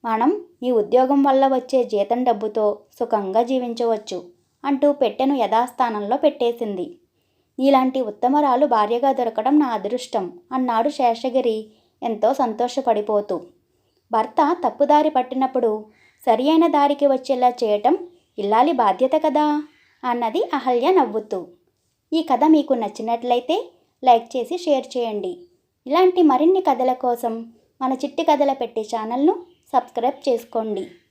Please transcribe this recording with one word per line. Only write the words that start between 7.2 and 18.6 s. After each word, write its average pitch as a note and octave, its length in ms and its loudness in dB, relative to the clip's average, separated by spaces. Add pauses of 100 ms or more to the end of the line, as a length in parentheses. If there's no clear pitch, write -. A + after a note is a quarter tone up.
"నీలాంటి C4 420 2
ఉత్తమరాలు C4 640 0
భార్యగా A#3+ 460 0
దొరకడం B3 480 0
నా D4 60 2
అదృష్టం" G#3+ 760 -6 (120)
అన్నాడు B3 380 0
శేషగిరి A#3 840 -2 (320)
ఎంతో A3 300 0
సంతోషపడిపోతూ. G#3+ 1080 -2 (680)
"భర్త C#4 460 0 (100)
తప్పుదారి D4 420 2
పట్టినప్పుడు B3+ 760 -2 (400)
సరియైన D4 420 4
దారికి C#4+ 400 2
వచ్చేలా C4 420 2
చేయటం A#3+ 480 0 (420)
ఇల్లాలి A3 320 2